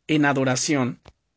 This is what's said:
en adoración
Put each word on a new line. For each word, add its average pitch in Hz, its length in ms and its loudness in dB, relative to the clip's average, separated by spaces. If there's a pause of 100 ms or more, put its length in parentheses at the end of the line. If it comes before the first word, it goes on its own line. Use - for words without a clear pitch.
en 151 160 2
adoración 131 760 0 (360)